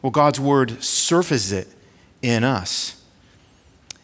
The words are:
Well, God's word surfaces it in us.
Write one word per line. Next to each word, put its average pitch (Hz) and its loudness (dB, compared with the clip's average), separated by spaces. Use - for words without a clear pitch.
Well, 135 -2
God's 147 2
word 135 2
surfaces 156 0
it 95 -4
in 120 2
us. 107 -4